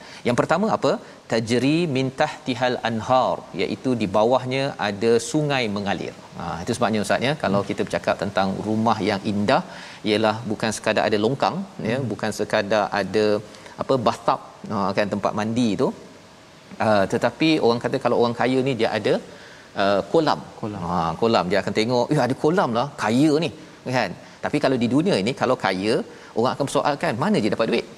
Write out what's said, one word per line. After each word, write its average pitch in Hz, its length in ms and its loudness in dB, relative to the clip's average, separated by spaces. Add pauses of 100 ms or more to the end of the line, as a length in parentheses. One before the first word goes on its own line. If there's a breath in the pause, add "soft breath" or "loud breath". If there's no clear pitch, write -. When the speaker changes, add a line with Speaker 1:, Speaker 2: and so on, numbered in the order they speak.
(280 loud breath)
Speaker 1:
Yang 123 140 2
pertama 185 340 2
apa? 139 160 2 (400 loud breath)
Tajri 120 460 2 (180)
min 135 100 0 (160)
tahtihal 127 540 -2 (120)
anhar, 113 480 2 (240)
iaitu 104 400 -2
di 107 160 0
bawahnya 127 480 2 (240)
ada 104 240 2 (160)
sungai 143 340 0 (140)
mengalir. 98 400 -4 (220)
Ha, 82 80 -8 (180)
itu 123 140 -2
sebabnya, 110 280 2
Ustaz, 98 220 0
ya, 143 60 2 (100)
kalau 101 260 2
kita 107 180 -2
bercakap - 360 0
tentang 95 240 0 (200)
rumah 110 280 2 (140)
yang 98 120 -2 (100)
indah, 104 300 2 (480 loud breath)
ialah 107 240 4 (160)
bukan 110 280 -4
sekadar 107 320 0
ada 107 160 0
longkang, 120 300 0 (360)
ya, 123 80 -2
Speaker 2:
Hmm. 131 120 -2
Speaker 1:
bukan 107 280 -4
sekadar 107 440 0 (180)
ada, 101 240 0 (580 loud breath)
apa, - 100 0 (140)
bathtub, 131 340 0 (300)
ha, 98 260 0
kan, 104 160 2
tempat 104 260 0
mandi 113 300 0 (140)
tu. 151 40 2 (920)
Ha, 110 80 2 (240)
tetapi - 380 2 (160)
orang 117 180 4
kata 123 120 -2 (100)
kalau 117 160 2
orang 117 180 0
kaya 131 260 2
ni 135 140 0
dia 107 180 2
ada, 123 160 2 (680 loud breath)
uh, 98 180 4 (100)
kolam. 147 300 4 (200)
Speaker 2:
Kolam. 104 220 -6
Speaker 1:
Ha, 87 140 -2 (260)
kolam. 113 280 4
Dia 98 120 2
akan 101 160 -4
tengok, 120 340 2
"Eh, 151 140 2
ada 131 160 0
kolam 165 260 2 (100)
lah, 135 80 -2 (180)
kaya 127 260 4 (140)
ni." 110 60 -4 (460 loud breath)
Kan? 104 140 0 (340 loud breath)
Tapi 95 180 0
kalau 135 200 4
di 120 120 4
dunia 165 280 2
ini, 113 80 0 (100)
kalau 120 140 2 (100)
kaya, 98 300 0 (440 loud breath)
orang 113 160 2
akan - 140 -2
persoalkan, 143 440 0 (100)
"Mana 202 200 2
dia 107 120 2
dapat 113 160 0
duit?" 226 160 0 (100)